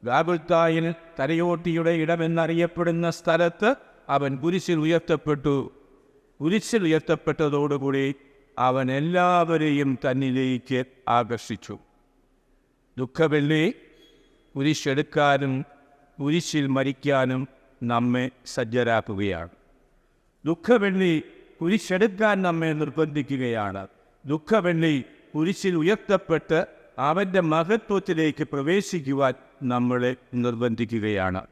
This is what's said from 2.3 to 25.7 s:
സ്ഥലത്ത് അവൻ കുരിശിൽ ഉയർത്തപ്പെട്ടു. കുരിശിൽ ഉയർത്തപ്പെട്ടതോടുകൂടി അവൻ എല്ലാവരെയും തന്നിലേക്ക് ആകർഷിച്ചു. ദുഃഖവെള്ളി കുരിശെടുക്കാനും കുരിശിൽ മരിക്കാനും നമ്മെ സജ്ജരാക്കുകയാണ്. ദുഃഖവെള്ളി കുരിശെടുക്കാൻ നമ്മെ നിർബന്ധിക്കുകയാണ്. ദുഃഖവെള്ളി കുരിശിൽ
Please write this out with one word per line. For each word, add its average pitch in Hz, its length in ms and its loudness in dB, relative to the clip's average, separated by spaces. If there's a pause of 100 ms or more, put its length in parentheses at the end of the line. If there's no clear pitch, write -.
സ്ഥലത്ത് 170 580 2 (400)
അവൻ 139 280 0
കുരിശിൽ 170 420 -2
ഉയർത്തപ്പെട്ടു. 151 760 0 (840)
കുരിശിൽ 208 440 0
ഉയർത്തപ്പെട്ടതോടുകൂടി 147 1200 0 (520)
അവൻ 127 340 2
എല്ലാവരെയും 160 960 2 (120)
തന്നിലേക്ക് 131 760 -2 (300)
ആകർഷിച്ചു. 113 680 -2 (1200)
ദുഃഖവെള്ളി 151 680 0 (920)
കുരിശെടുക്കാനും 139 1000 0 (640)
കുരിശിൽ 151 500 -2
മരിക്കാനും 131 760 0 (400)
നമ്മെ 123 440 0 (200)
സജ്ജരാക്കുകയാണ്. 110 1080 -2 (920)
ദുഃഖവെള്ളി 190 680 2 (440)
കുരിശെടുക്കാൻ 196 840 0
നമ്മെ 165 320 0
നിർബന്ധിക്കുകയാണ്. 131 1080 -4 (420)
ദുഃഖവെള്ളി 165 680 0 (360)
കുരിശിൽ 180 440 -2